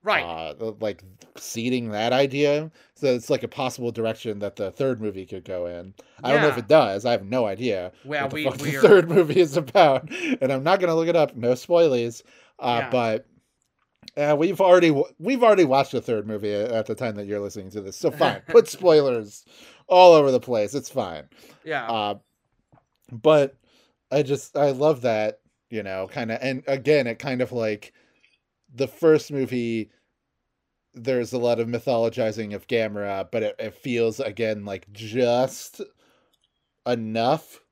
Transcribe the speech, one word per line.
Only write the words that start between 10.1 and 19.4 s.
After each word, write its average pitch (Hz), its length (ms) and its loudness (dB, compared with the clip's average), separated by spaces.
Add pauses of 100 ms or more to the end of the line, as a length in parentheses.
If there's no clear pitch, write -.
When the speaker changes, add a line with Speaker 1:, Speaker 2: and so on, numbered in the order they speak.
Speaker 2:
and 285 400 -4
I'm 131 120 -4
not 185 160 2
gonna 175 160 0
look 165 120 0
it 170 80 0
up. 151 200 2
No 120 180 -2
spoilies. 127 720 0 (340)
Uh, 120 240 -2
Speaker 1:
Yeah. 127 80 -6
Speaker 2:
but, 117 380 -2 (920)
uh, 147 180 2
we've 165 240 0
already 180 280 8
w-, 147 180 2 (140)
we've 240 240 0
already 202 220 6
watched 131 260 2
the 123 100 -4
third 107 260 -4
movie 107 240 -6
a-, 104 220 -2
at 110 140 -2
the 110 80 -6
time 113 220 -6
that 101 100 -10
you're 104 120 -4
listening 101 320 -12
to 104 100 -10
this. 95 140 -14
So - 140 -2
fine, 131 360 -2
Speaker 1:
<laughs> - 20 -20
Speaker 2:
put 160 200 4
spoilers 139 800 0 (420)